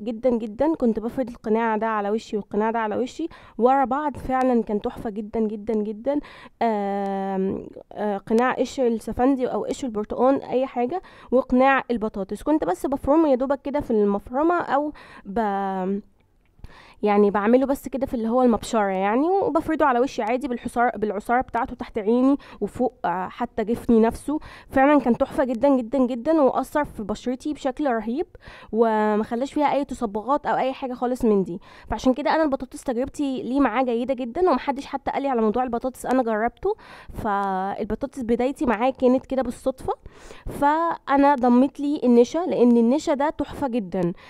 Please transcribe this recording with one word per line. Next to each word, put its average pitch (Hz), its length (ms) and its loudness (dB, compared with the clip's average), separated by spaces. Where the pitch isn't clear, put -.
جدًا 226 280 -2
جدًا. 233 460 0
كنت 226 240 0
بفرد 233 300 -4
القناع 226 480 0
ده 220 100 -2
على 208 220 -2
وشي 220 280 -4
والقناع 208 340 -2
ده 226 80 -2
على 208 180 -2
وشي 269 300 -6
ورا 262 280 4
بعض، 269 320 -4
فعلًا 254 460 0
كان 208 180 -4
تحفة - 280 -8
جدًا 214 300 -6
جدًا 220 340 -4
جدًا. 220 460 -2
آم، 196 1080 -2
آه، 208 240 -4
قناع 233 360 2
قشر 254 340 0
السفندي 247 600 0
او - 180 -4
قشر - 220 -6
البرتقال 226 560 0
اي 254 220 -2
حاجه، 254 360 -4
وقناع 262 600 4
البطاطس 208 520 -6
كنت 294 200 2
بس 349 220 -4
بفرمه 294 440 2
يا 262 60 4
دوبك 269 260 -2
كده 285 180 -4
في 285 120 -6
المفرمه، 226 680 2
او 294 300 -2
ب-، 196 760 -2
يعني 208 280 4
بعمله 226 340 4
بس 269 220 -4
كده 262 180 -4
في - 80 -6
اللي 226 160 -4
هو 254 120 2
المبشره 220 480 2
يعني، 202 400 0
وبفرده 320 560 0
على 240 140 2
وشي 262 220 -2
عادي 247 260 -2
بالحصار-، 240 500 -2
بالعصاره 214 440 0
بتاعته 254 340 -6
تحت - 220 -10
عيني 247 380 4
وفوق، 220 320 -4
آه، 180 220 -2
حتى - 360 -6
جفني 233 360 2
نفسه. 240 400 0
فعلًا 277 300 6
كان 240 180 2
تحفه 311 260 0
جدًا 247 260 2
جدًا 254 280 0
جدًا، 262 440 2
واثر 269 440 0
في - 180 -10
بشرتي 247 500 -6
بشكل 277 340 -4
رهيب، 233 380 -2
وما 214 520 2
خلاش 240 300 -6
فيها 294 200 2
اي 285 120 0
تصبغات 233 600 -4
او 196 120 0
اي 262 160 0
حاجه 254 200 -8
خالص 247 320 -2
من 202 180 4
دي. 170 180 -8
فعشان 240 240 2
كده 294 220 0
انا 320 80 2
البطاطس 269 400 -4
تجربتي 269 600 -4
ليه 254 160 -2
معاه 254 240 2
جيده 247 300 -2
جدًا، 262 360 0
ومحدش 269 360 -2
حتى - 260 -8
قال - 100 -4
لي 277 80 -4
على 240 120 0
موضوع 220 220 0
البطاطس، 247 420 -6
انا 262 180 2
جربته. 226 520 -2
فالبطاطس 202 1080 -4
بدايتي 240 440 -2
معاه 240 240 0
كانت 254 360 2
كده 262 160 -2
بالصدفه، 262 520 -6
فانا 285 920 2
ضميت 247 440 4
لي 285 240 -4
النشا، 240 360 6
لان 247 380 2
النشا 262 360 2
ده 277 160 0
تحفه - 380 -6
جدًا. 185 460 -2